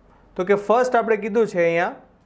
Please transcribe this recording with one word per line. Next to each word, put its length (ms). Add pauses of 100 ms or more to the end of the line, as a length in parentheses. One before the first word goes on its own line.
(360)
તો 80
કે 100
ફર્સ્ટ 420
આપણે 200
કીધું 300
છે 180
અહીંયા 300 (320)